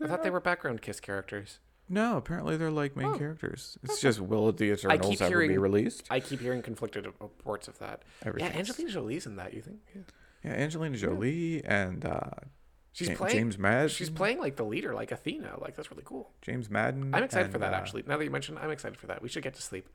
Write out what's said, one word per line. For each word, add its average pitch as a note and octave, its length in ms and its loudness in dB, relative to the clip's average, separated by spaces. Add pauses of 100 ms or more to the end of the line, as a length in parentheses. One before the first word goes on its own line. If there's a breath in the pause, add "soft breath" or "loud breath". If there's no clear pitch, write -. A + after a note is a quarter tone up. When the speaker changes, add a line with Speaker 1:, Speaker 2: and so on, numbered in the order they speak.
Speaker 1:
I D4+ 60 -2
thought F3+ 120 0
they - 60 -2
Speaker 2:
they're F#3 80 2
Speaker 1:
were F3+ 80 2
background D#3 420 0
Kiss - 180 -8
characters. G2+ 580 -6 (300)
Speaker 2:
No, G#3+ 280 2
apparently D#3 400 0
they're, D#3+ 140 0
like, C#3+ 260 0
main C3 120 0
Speaker 1:
Oh. - 100 2
Speaker 2:
characters. - 640 -6
It's C3 120 -2
Speaker 1:
Okay. - 60 -2
Speaker 2:
just, A#2 200 6
will G#2+ 320 4
the G#2 180 4
Speaker 1:
I G#2 40 6
Speaker 2:
Eternals F#2+ 360 6
Speaker 1:
keep G#2 100 2
Speaker 2:
ever F#2 200 6
be D#3+ 80 6
Speaker 1:
hearing, F#2+ 120 4
Speaker 2:
released? G2+ 500 4
Speaker 1:
I C3 100 2
keep B2+ 200 -4
hearing B2 220 -2
conflicted G#2+ 420 -6
reports G#2 640 -8
of G#2 100 -18
that. G2+ 240 -10 (220 loud breath)
Speaker 2:
Everything's F3 300 -2
Speaker 1:
Yeah, - 60 -4
Angelina B3+ 300 -4
Jolie's D3+ 360 -4
in G#2+ 100 -10
that, F#2 160 -8
you G#2+ 80 -10
think? G3 200 -14 (140)
Yeah. G3 60 -14 (420 soft breath)
Speaker 2:
Yeah, - 100 -4
Angelina D#3 440 -2
Speaker 1:
Yeah. G#2+ 60 -4
Speaker 2:
Jolie D#3 640 0
and, F#2+ 420 0
uh, - 240 -2 (600)
Speaker 1:
She's F3 160 -2
Speaker 2:
Ja-, E3 80 0
Speaker 1:
playing, G3 200 2
Speaker 2:
James G#2+ 220 2
Madden. A#2 320 6
Speaker 1:
she's F3 180 -2
playing, F#3+ 300 2
like, D#3 180 0
the A#2 80 0
leader, A#2 300 -2
like A2 180 -4
Athena. - 480 -6
Like, - 160 -8
that's - 140 -10
really - 160 -14
cool. C4 240 -10 (100)
Speaker 2:
James A#2+ 300 -4
Madden C3 440 2
Speaker 1:
I'm G#3 100 4
excited F#3+ 220 2
Speaker 2:
and, G3 60 -6
Speaker 1:
for - 60 0
that, - 160 2
Speaker 2:
uh, - 20 4
Speaker 1:
actually. - 300 -4
Now C#3+ 100 0
that D3+ 80 0
you C#3+ 60 -2
mention, C#3 260 -4
I'm D#3 140 -4
excited A2 260 -8
for - 120 -14
that. F#2+ 120 -6
We - 80 -6
should D3+ 140 -6
get C3 120 -4
to - 80 -12
sleep. - 320 -8